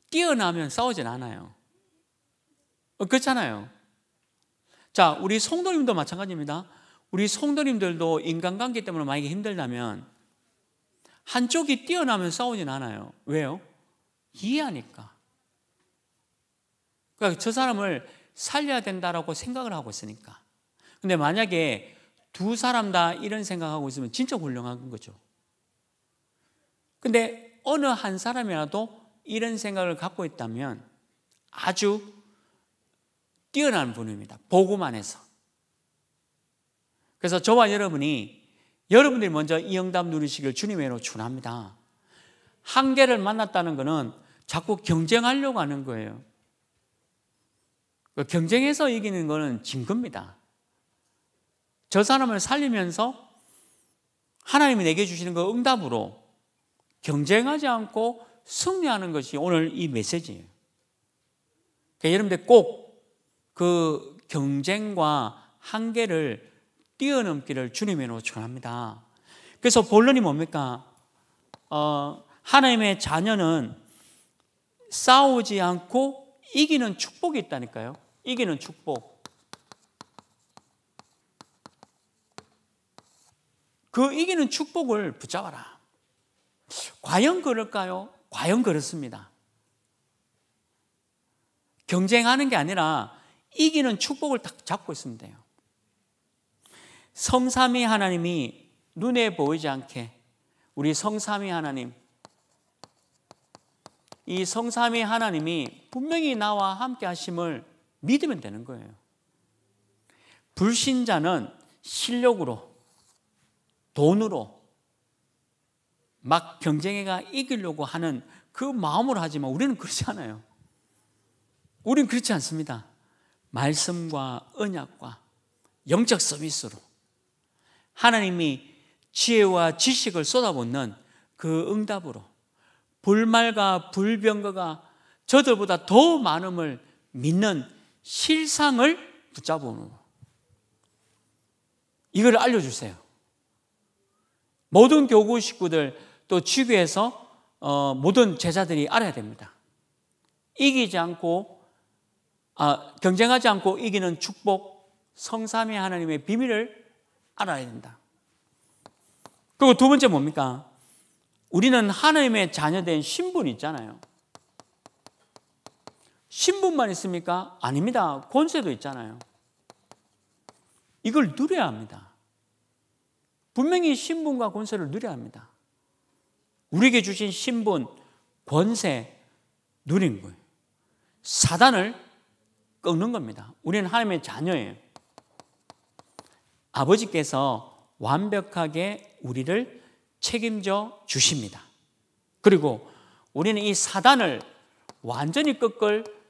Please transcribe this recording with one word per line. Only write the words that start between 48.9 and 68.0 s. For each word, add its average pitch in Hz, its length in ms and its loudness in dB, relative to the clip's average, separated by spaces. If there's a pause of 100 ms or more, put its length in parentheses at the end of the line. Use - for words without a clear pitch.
것은 147 340 -4
진 127 240 -8
겁니다. 135 500 -8 (1500)
저 196 120 4
사람을 233 380 2
살리면서 233 880 -2 (1120)
하나님이 269 400 4
내게 170 240 2
주시는 175 260 -6
그 175 160 0
응답으로 196 760 -2 (800)
경쟁하지 226 640 0
않고 226 580 -4 (180)
승리하는 262 680 -2
것이 143 240 -6
오늘 165 420 2
이 170 80 -4
메시지예요. 117 580 -6 (1500)
그러니까 160 160 2
여러분들 196 320 0
꼭 - 380 8 (680)
그 170 640 0 (120)
경쟁과 151 1300 -2
한계를 214 920 -4 (460)
뛰어넘기를 151 760 -2
주님의 185 320 -4